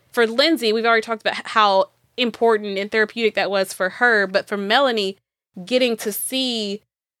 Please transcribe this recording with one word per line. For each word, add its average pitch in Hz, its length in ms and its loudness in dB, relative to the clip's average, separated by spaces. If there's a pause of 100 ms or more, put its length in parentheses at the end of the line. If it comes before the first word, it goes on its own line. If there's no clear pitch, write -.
(120)
for 233 160 2
Lindsay, 233 440 2
we've 220 140 0
already 226 160 4
talked 226 200 -8
about - 180 -4
h-, - 60 -8
how 196 440 2 (280)
important 214 600 0
and 202 140 -6
therapeutic 220 420 0
that 185 160 0
was 190 240 -2
for 185 160 -2
her, 214 380 2
but 185 200 -2
for 208 100 -4
Melanie, 214 600 0 (480)
getting 247 320 0
to 214 140 -6
see 226 720 -4 (360)